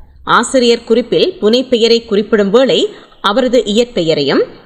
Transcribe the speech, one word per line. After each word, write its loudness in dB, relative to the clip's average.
ஆசிரியர் 0
குறிப்பில் 0
புனை 0
பெயரை 0
குறிப்பிடும் -2
வேளை 2
அவரது 0
இயற்பெயரையும், 0